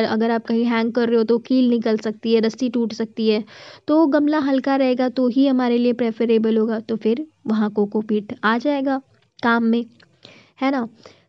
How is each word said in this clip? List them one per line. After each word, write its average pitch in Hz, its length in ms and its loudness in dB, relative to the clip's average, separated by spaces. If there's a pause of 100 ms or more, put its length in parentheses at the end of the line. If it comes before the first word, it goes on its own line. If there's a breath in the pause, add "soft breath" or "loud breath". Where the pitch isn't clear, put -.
अगर 226 220 0
आप 226 140 -2
कहीं 233 200 0
हैंग 233 280 0
कर 240 160 0
रहे 233 80 2
हो 226 80 4
तो 233 160 2
कील 254 280 2
निकल 226 300 0
सकती 220 340 -4
है, 226 80 4
रस्सी 226 280 -2
टूट 233 240 -2
सकती 220 360 -4
है, 214 140 0 (440 loud breath)
तो 311 200 4
गमला 294 340 2
हल्का 269 340 0
रहेगा 254 360 0
तो 254 180 0
ही 269 180 2
हमारे 254 300 2
लिए 240 180 2
प्रेफरेबल 226 640 0
होगा, 220 240 0
तो 226 160 -6
फिर 233 280 -2 (220)
वहाँ 214 240 0
कोकोपीट 208 720 -4
आ 220 160 0
जाएगा 269 420 -2 (380)
काम 233 260 0
में, 233 200 0 (760 loud breath)
है 269 100 0
ना। 247 160 -2 (420 loud breath)